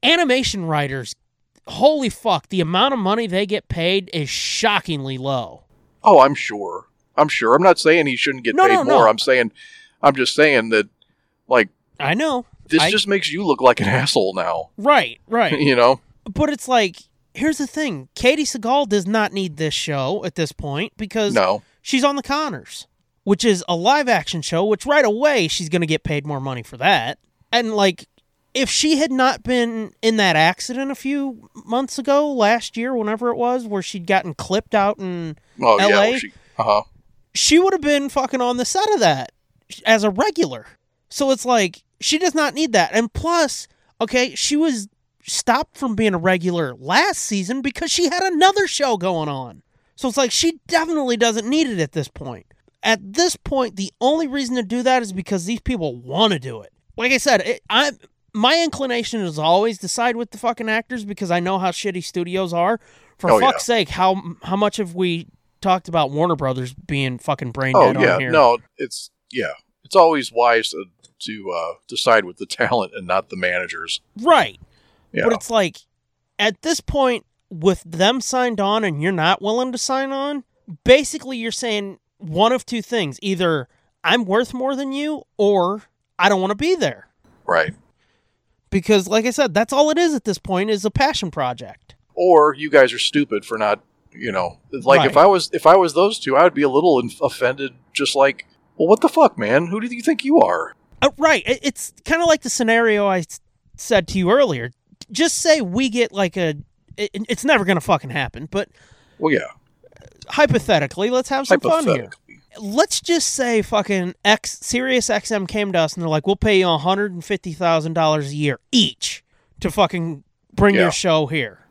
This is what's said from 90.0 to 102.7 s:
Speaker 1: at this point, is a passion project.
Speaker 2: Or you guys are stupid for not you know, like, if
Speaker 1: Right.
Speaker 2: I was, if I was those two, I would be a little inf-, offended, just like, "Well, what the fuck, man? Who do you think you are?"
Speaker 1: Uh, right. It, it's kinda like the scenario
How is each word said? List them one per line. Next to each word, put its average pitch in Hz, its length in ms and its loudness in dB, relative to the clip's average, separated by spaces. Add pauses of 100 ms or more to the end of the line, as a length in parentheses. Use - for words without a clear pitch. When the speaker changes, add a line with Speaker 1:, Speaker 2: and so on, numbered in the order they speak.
Speaker 1:
at 247 100 -4
this 196 140 -4
point, 190 320 -2
is 208 140 -2
a 214 60 0
passion 254 400 -2
project. 123 640 -6 (200)
Speaker 2:
Or 165 400 6
you 147 140 -8
guys 135 240 6
are 120 60 -8
stupid 135 480 -2
for 113 100 -8
not 107 240 0 (320)
you 117 200 -8
know, 92 260 -4 (140)
like, 135 360 4
if 147 80 2
Speaker 1:
Right. 151 80 10
Speaker 2:
I - 20 8
was, 190 260 4
if 160 140 0
I 170 100 10
was 175 180 2
those 202 240 2
two, 135 180 -2
I 151 60 6
would 175 120 4
be 143 80 0
a 143 60 2
little 147 300 4
inf-, 120 220 -4
offended, 135 520 -2 (200)
just 139 240 -2
like, 139 300 2 (300)
"Well, 160 120 2
what 214 120 6
the 339 80 2
fuck, 302 300 4
man? 123 280 2
Who 196 140 -6
do 226 140 -8
you 240 80 -12
think - 220 -2
you 285 160 4
are?" - 340 2 (280)
Speaker 1:
Uh, 285 160 4
right. 294 280 2
It, 247 160 -2
it's - 300 -8 (120)
kinda 330 200 0
like 320 180 2
the 247 80 -8
scenario 226 560 2